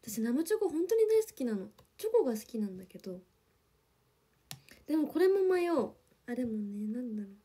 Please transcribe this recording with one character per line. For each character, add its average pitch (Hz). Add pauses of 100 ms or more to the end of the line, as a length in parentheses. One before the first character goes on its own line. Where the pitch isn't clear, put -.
私、 226
生 240
チ 427
ョ 440
コ 403
本 330
当 440
に 453
大 440
好 427
き 277
な 226
の。 190 (300)
チ 427
ョ 440
コ 440
が 262
好 214
き -
な 208
ん 185
だ 185
け -
ど。 185 (1700)
で 302
も 302
こ -
れ 370
も 392
迷 370
う。 254 (360)
あ、 240
で 247
も 226
ね、 208
な 226
ん 240
だ 208
ろ 196
う。 - (120)